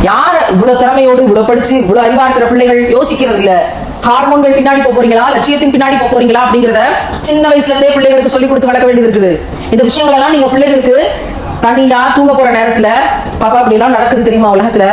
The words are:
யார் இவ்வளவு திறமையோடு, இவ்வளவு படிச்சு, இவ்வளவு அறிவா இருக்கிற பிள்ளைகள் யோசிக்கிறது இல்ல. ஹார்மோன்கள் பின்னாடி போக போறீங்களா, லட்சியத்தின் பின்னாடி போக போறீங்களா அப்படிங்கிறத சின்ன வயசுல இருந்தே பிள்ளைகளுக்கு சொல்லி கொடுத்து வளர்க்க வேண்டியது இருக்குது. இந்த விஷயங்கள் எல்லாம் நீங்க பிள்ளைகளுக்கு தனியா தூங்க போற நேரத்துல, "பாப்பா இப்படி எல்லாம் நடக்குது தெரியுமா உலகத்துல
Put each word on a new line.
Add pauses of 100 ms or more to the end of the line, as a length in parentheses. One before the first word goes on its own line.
யார்
இவ்வளவு
திறமையோடு,
இவ்வளவு
படிச்சு,
இவ்வளவு
அறிவா
இருக்கிற
பிள்ளைகள்
யோசிக்கிறது
இல்ல. (360)
ஹார்மோன்கள்
பின்னாடி
போக
போறீங்களா, (120)
லட்சியத்தின்
பின்னாடி
போக
போறீங்களா
அப்படிங்கிறத (420)
சின்ன
வயசுல
இருந்தே
பிள்ளைகளுக்கு
சொல்லி
கொடுத்து
வளர்க்க
வேண்டியது
இருக்குது.
இந்த
விஷயங்கள்
எல்லாம்
நீங்க
பிள்ளைகளுக்கு (540)
தனியா
தூங்க
போற
நேரத்துல, (540)
"பாப்பா
இப்படி
எல்லாம்
நடக்குது
தெரியுமா
உலகத்துல